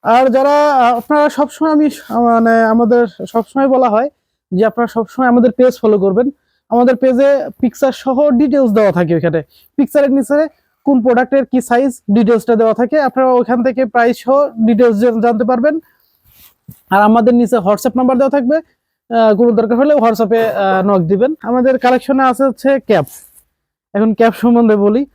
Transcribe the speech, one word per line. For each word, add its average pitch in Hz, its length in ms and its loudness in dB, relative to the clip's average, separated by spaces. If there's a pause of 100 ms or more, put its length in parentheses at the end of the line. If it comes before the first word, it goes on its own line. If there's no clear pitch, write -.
আর 254 260 2
যারা, 285 460 2
আহ, 247 220 2
আপনারা 233 320 0
সবসময়, 294 440 -4
আমি 302 180 2
স-, - 200 -18
মানে, 226 520 2
আমাদের 233 440 2 (200)
সবসময় 262 420 -4
বলা 254 200 0
হয় 233 220 -2 (420)
যে 185 120 0
আপনারা 226 220 -2
সবসময় 233 420 -4
আমাদের 240 240 2
পেজ 254 280 0
ফলো 214 180 0
করবেন। 196 320 -2 (380)
আমাদের 240 280 2
পেজে 262 540 0 (100)
পিকচার 262 320 -2
সহ 269 380 -2
ডিটেইলস 254 420 0
দেওয়া 208 200 2
থাকে, 170 220 0
ওইখানে 160 280 -2 (340)
পিকচারের 285 360 0
নিচে 285 360 -2 (360)
কোন 262 180 0
প্রোডাক্টের 254 440 0
কি 254 140 -2
সাইজ, 247 500 -2
ডিটেইলসটা 226 460 0
দেওয়া 220 180 0
থাকে। 247 260 -2
আপনারা 262 320 0
ওইখান 247 300 -2
থেকে 254 220 -2
প্রাইস 240 320 -2
সহ 277 320 -2 (180)
ডিটেইলস 233 300 2
জা-, 226 240 0
জানতে 233 240 0
পারবেন। 254 360 -2 (1080)
আর 196 120 2
আমাদের 226 320 4
নিচে 240 220 0
WhatsApp 208 400 -4
নাম্বার 254 220 0
দেওয়া 269 120 0
থাকবে, 277 260 -2
আহ, 226 800 -2
কোনো 240 140 2
দরকার 226 260 0
হলে 294 180 2
WhatsApp-এ, 226 540 0
আহ, 190 340 -2
নক 196 180 2
দিবেন। 202 420 -2
আমাদের 254 360 0
কালেকশনে 254 440 0
আছে 254 220 0
হচ্ছে 269 360 -2
ক্যাপ। 170 260 0 (880)
এখন 214 200 0
ক্যাপ 226 200 2
সম্বন্ধে 233 420 2
বলি 214 380 0